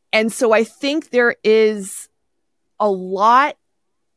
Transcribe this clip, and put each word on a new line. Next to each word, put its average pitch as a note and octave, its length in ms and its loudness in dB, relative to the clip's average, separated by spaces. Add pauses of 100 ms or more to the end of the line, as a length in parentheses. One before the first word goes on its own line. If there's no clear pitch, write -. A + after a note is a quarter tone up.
(120)
And A3 200 0
so A#3 200 -2
I A3 120 2
think C#4+ 460 -6
there A#3+ 340 0
is G#3+ 640 0 (720)
a G#3 100 0
lot, G3 680 0 (600)